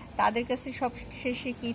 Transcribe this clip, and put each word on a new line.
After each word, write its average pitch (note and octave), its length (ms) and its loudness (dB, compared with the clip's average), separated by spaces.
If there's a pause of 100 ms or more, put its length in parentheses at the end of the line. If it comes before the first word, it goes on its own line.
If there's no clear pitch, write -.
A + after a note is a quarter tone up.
(180)
তাদের G#3+ 280 4
কাছে B3 260 0
সব B3 200 0 (320)
শেষে B3 380 0
কি A#3 140 -2